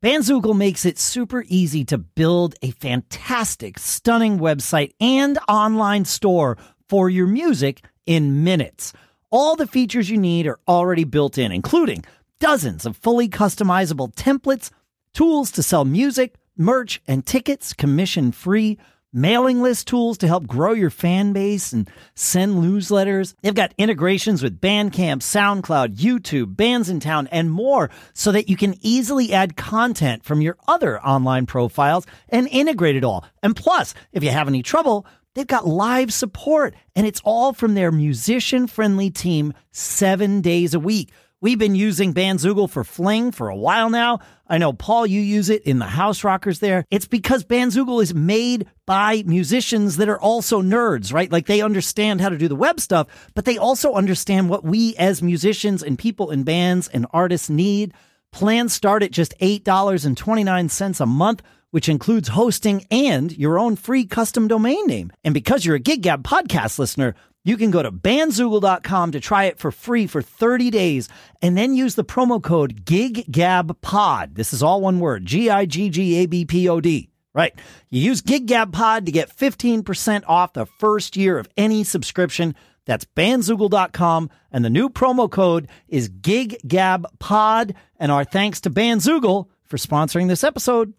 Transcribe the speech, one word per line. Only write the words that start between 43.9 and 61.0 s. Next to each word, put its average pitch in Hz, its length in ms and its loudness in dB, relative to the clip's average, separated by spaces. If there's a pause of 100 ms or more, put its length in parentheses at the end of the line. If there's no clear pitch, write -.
now. 233 300 0 (280)
I 165 80 0
know, 165 160 2
Paul, 226 340 0
you 196 140 0
use 208 300 0
it 214 140 0
in 135 140 2
the 113 60 -2
House 160 400 -2
Rockers 190 360 -2
there. 185 300 0
It's 202 160 -2
because 233 380 -2
Bandzoogle 240 580 0
is 175 120 0
made 214 520 0 (200)
by 208 400 0
musicians 185 720 0
that 208 100 2
are 202 120 0
also 220 420 0
nerds, 185 500 0
right? 170 180 0
Like, 165 140 0
they 208 160 2
understand 208 600 0
how 196 80 0
to 170 80 -6
do 165 100 0
the 143 80 -2
web 285 240 0
stuff, 160 280 0 (260)
but 214 100 -4
they 240 140 0
also 247 340 0
understand 190 560 0
what 170 160 -2
we 220 320 0
as 175 260 0
musicians 180 600 0
and 143 160 -4
people 208 320 -4
in 135 140 -2
bands 180 440 0
and 123 240 -4
artists 175 380 0
need. 196 420 0 (400)
Plans 226 400 0
start 208 300 2
at 190 80 -2
just - 300 -2
eight 196 240 0
dollars 190 420 2
and 131 100 0
twenty-nine 190 540 0
cents 196 280 -4
a 147 80 0